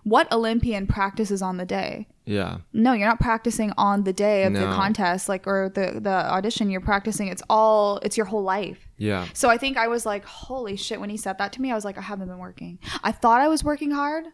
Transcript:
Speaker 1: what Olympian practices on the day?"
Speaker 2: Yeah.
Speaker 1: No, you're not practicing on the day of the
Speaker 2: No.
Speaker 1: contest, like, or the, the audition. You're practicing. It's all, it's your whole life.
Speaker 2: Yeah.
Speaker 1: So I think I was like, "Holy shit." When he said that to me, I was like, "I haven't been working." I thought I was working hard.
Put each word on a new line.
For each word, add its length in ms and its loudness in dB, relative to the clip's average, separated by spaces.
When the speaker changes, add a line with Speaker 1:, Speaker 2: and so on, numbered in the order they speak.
Speaker 1:
what 280 4
Olympian 560 0
practices 540 0
on 160 -4
the 80 -4
day?" 420 -6
Speaker 2:
Yeah. 360 -2
Speaker 1:
No, 220 4
you're 160 2
not 100 2
practicing 580 0
on 280 2
the 80 0
day 300 4
of 100 2
the 80 2
Speaker 2:
No. 120 0
Speaker 1:
contest, 540 0
like, 180 -4
or 300 0
the, 240 -2
the 100 -2
audition. 380 0
You're 120 -2
practicing. 460 0
It's 220 -8
all, 540 4
it's 120 -2
your 100 2
whole 180 -2
life. 440 -4
Speaker 2:
Yeah. 360 -2
Speaker 1:
So 160 2
I 80 6
think 180 -2
I 140 2
was 160 -2
like, 180 -4
"Holy 540 -10
shit." 240 -8
When 80 -8
he 80 -8
said 220 -6
that 140 -4
to 80 -8
me, 80 -2
I 60 -2
was 80 -4
like, 140 -8
"I 40 -12
haven't 280 -8
been 100 -14
working." 400 -16
I 80 0
thought 300 4
I 80 4
was 160 0
working 260 -2
hard. 420 -2